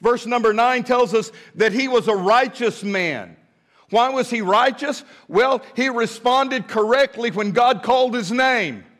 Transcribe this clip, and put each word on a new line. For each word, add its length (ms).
Verse 260
number 260
nine 320
tells 300
us 180
that 160
he 160
was 180
a 80
righteous 680
man. 520
Why 180
was 220
he 120
righteous? 640
Well, 340
he 120
responded 800
correctly 640
when 220
God 300
called 320
his 180
name. 520